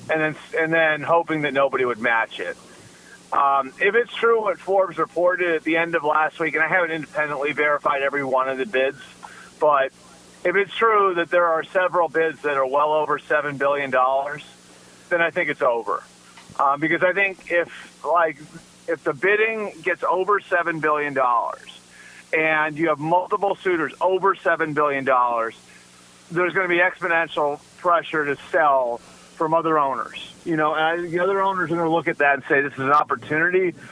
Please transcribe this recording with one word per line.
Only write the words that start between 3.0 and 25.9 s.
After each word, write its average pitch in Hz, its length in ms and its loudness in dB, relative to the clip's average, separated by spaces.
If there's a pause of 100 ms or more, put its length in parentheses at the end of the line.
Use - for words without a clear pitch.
Um, 139 480 0
if 196 140 2
it's 233 180 0
true 226 280 2
what 190 180 -2
Forbes 185 380 0
reported 175 580 0
at 156 80 -4
the 160 140 0
end 170 180 0
of 156 80 0
last 151 360 0
week, 160 140 -2
and 156 100 0
I 160 40 2
haven't 170 240 0
independently 147 600 -4
verified 147 500 0
every 139 200 -2
one 131 240 0
of 135 100 -4
the 131 80 -4
bids, 131 340 -2 (600)
but 143 320 2 (540)
if 180 100 0
it's 196 180 0
true 202 420 2
that 170 140 -2
there 175 180 2
are 160 180 0
several 175 420 0
bids 160 360 -2
that 147 120 -2
are 135 120 2
well 147 260 2
over 147 260 0
seven 147 380 -2
billion 143 320 0
dollars, 135 540 0 (680)
then 170 120 2
I 165 100 2
think 165 180 -2
it's 143 120 -6
over. 117 420 0 (560)
Um, 139 200 2
because 160 240 0
I 180 100 4
think 190 380 -4
if, - 540 -4
like, 160 320 2 (500)
if 165 160 -4
the 156 100 -2
bidding 208 680 0
gets 170 220 -4
over 185 360 0
seven 170 400 -2
billion 147 340 -2
dollars 123 540 0 (680)
and 156 440 0
you 160 120 0
have 151 100 0
multiple 180 580 0
suitors 160 420 -2
over 185 360 2
seven 160 380 0
billion 143 300 0
dollars, 120 500 0 (800)